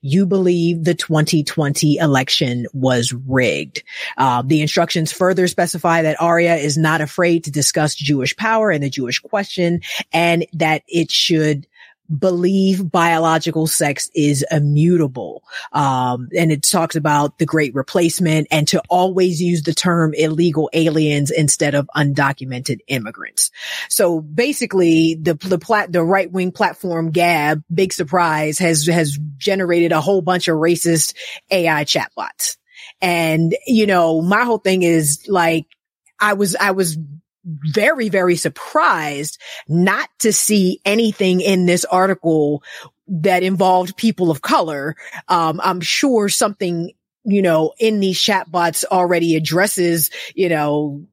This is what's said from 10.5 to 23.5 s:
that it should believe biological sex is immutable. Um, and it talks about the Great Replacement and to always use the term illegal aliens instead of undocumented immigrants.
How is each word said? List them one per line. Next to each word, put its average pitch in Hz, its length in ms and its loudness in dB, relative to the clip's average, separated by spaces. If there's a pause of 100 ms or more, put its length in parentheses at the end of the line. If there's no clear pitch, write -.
that 156 340 0
it 165 220 -2
should 151 560 0 (520)
believe 190 760 2
biological 165 760 2
sex 147 480 -2
is 147 340 2
immutable. 147 920 0 (300)
Um, 127 600 -2
and 165 160 2
it 147 120 -2
talks 165 320 0
about 147 420 0
the 165 80 0
Great 151 300 -2
Replacement 156 720 0
and 151 200 0
to 170 200 0
always 180 500 0
use 175 220 0
the 160 140 -4
term 170 400 0
illegal 156 580 0
aliens 151 560 0
instead 147 460 0
of 143 200 0
undocumented 139 920 -2
immigrants. - 640 -6 (380)